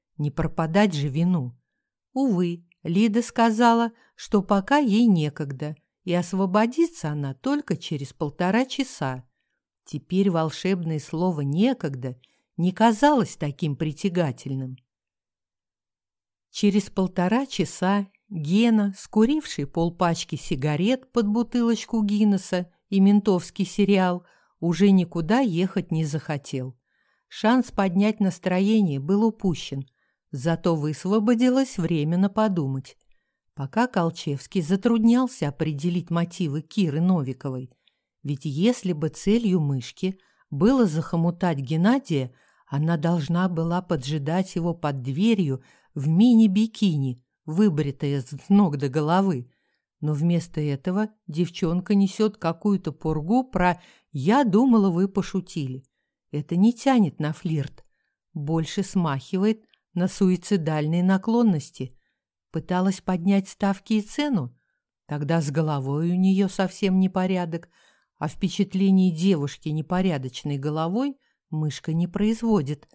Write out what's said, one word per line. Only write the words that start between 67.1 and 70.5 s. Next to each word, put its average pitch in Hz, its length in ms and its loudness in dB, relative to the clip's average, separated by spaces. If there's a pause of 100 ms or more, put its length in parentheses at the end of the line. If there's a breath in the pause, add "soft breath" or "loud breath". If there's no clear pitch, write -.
а 151 100 -6
впечатление 190 840 2
девушки 160 580 -2
непорядочной 151 880 -4